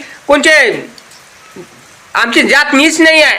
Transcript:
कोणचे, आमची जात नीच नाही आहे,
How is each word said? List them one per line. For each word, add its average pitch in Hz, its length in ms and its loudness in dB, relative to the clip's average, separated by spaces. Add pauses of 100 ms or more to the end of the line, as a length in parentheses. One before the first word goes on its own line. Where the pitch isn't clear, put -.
(280)
कोणचे, 285 600 0 (1300)
आमची 233 300 -2
जात 277 300 0
नीच 311 280 0
नाही 320 200 2
आहे, 262 180 0